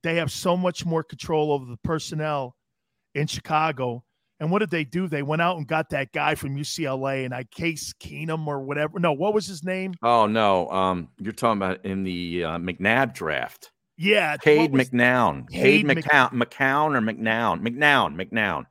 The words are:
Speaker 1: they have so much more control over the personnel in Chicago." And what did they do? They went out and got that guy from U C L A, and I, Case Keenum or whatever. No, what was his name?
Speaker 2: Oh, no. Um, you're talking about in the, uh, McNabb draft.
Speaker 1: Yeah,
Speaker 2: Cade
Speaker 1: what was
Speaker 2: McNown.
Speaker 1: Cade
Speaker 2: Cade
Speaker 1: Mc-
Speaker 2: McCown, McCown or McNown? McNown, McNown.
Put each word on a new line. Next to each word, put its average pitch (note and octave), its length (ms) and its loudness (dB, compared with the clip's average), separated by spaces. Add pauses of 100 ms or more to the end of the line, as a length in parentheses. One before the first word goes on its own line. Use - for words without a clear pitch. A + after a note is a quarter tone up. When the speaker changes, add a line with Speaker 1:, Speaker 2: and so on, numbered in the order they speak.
Speaker 1:
they E3 140 0
have D#3+ 140 0
so F3+ 260 0
much F3+ 300 -2
more D#3+ 160 0
control D3+ 500 -2
over C#3 140 -2
the A#2+ 120 -14
personnel D3+ 800 -4 (580)
in D3 120 -2
Chicago." C3+ 760 -2 (340)
And D#3 120 -2
what G3 100 2
did G3+ 100 -2
they D#3+ 140 -2
do? F3 220 -4
They D3 160 -4
went D3+ 200 -2
out F3 160 0
and D3 80 -8
got D#3 240 -2
that C#3 240 -4
guy D3+ 200 0
from C#3 220 -6
U D3 80 -6
C - 220 -6
L C3+ 200 -4
A, C3+ 200 -4
and B2+ 80 -8
I, B2 100 -8
Case E3 560 -8
Keenum D#3 460 -6
or C#3+ 160 -4
whatever. D3+ 360 -4
No, E3+ 140 2
what F#3 220 0
was G#3+ 120 0
his E3+ 160 -12
name? F#3 300 -6 (100)
Speaker 2:
Oh, A#2 240 4
no. G#2 440 2
Um, F#2 380 0 (100)
you're G2+ 160 -8
talking A2+ 240 0
about F#2 260 -4
in F#2+ 200 -4
the, F2 400 -4
uh, D#2+ 140 -4
McNabb G2+ 540 0
draft. - 580 -6 (280)
Speaker 1:
Yeah, E3+ 400 0
Speaker 2:
Cade D3+ 340 6
Speaker 1:
what C3+ 60 4
was B2+ 100 2
Speaker 2:
McNown. B2 600 4
Speaker 1:
Cade - 120 -4
Speaker 2:
Cade D3 240 6
Speaker 1:
Mc- C#3 200 2
Speaker 2:
McCown, C#3 260 6
McCown C#3 640 0
or A#2 60 2
McNown? A2 580 0
McNown, A#2+ 560 2
McNown. F#2+ 540 -2